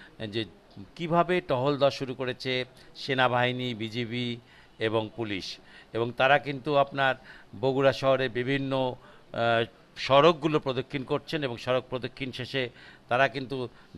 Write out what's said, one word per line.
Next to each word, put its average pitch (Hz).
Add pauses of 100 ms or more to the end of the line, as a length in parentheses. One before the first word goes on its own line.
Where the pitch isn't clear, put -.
(300)
যে 110 (500)
কীভাবে 170
টহল 139
দেওয়া 135
শুরু 131
করেছে 127 (300)
সেনাবাহিনী, 127
বিজিবি 117 (420)
এবং 110
পুলিশ। 101 (360)
এবং 117
তারা 135
কিন্তু 143
আপনার 139 (460)
বগুড়া 135
শহরে 131
বিভিন্ন, 131 (380)
আহ, 117 (320)
সড়কগুলো 151
প্রদক্ষিণ 131
করছেন 147
এবং 120
সড়ক 127
প্রদক্ষিণ 127
শেষে 123 (400)
তারা 131
কিন্তু 131 (300)